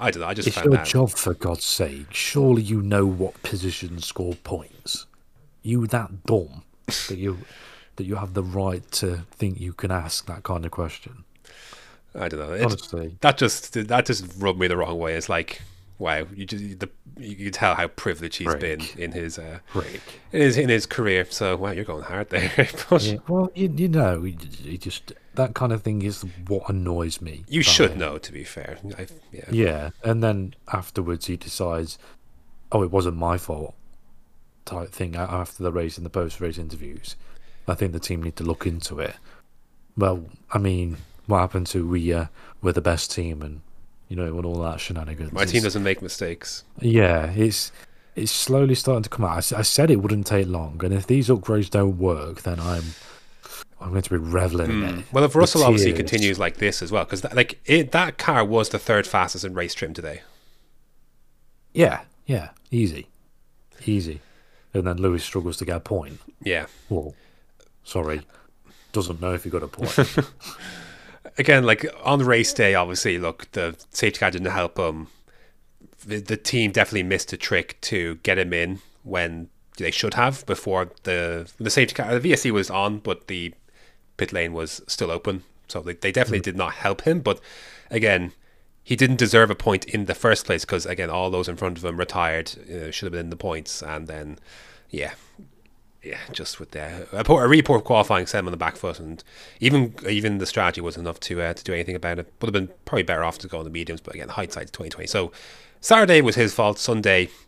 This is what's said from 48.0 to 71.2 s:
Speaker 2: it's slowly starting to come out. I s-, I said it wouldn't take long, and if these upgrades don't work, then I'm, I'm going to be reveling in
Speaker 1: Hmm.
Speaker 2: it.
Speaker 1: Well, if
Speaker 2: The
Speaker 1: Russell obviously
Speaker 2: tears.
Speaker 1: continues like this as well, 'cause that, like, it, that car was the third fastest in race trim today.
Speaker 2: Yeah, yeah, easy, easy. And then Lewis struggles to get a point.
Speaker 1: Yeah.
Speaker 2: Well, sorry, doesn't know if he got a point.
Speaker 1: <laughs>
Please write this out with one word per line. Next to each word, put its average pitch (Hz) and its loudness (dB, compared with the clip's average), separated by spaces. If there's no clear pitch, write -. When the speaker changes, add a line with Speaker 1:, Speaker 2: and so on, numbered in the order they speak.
Speaker 2:
it's 110 -2
slowly 135 4
starting 123 2
to - -8
come - 0
out. 85 0
I - 0
s-, - -2
I 107 2
said 151 6
it 110 8
wouldn't 104 0
take 98 4
long, 82 -4
and 92 2
if 98 0
these 127 4
upgrades 104 2
don't 98 4
work, 82 0
then 87 -4
I'm, 85 -2
I'm 90 -8
going 92 0
to - -10
be 92 2
reveling 85 0
in 104 0
Speaker 1:
Hmm. 90 -8
Speaker 2:
it. - -12
Speaker 1:
Well, 135 6
if 135 4
Speaker 2:
The 151 4
Speaker 1:
Russell 165 6
obviously 104 6
Speaker 2:
tears. 82 -2
Speaker 1:
continues 98 2
like 92 -2
this 101 0
as 87 -6
well, 98 2
'cause 95 -6
that, - -6
like, 123 2
it, 151 4
that 165 0
car 131 4
was 110 2
the 107 -2
third 104 2
fastest 90 0
in 92 -8
race 87 -4
trim 78 -6
today. 78 -10
Speaker 2:
Yeah, 151 4
yeah, 117 0
easy, 95 0
easy. 85 0
And 92 0
then 87 0
Lewis 90 2
struggles 87 -4
to 95 -8
get 87 -2
a 82 -6
point. 76 -6
Speaker 1:
Yeah. 80 -2
Speaker 2:
Well, 76 -4
sorry, 78 -4
doesn't 85 -2
know 92 -2
if 87 -6
he 87 -10
got 82 -2
a - -8
point. - 0
Speaker 1:
<laughs> - -10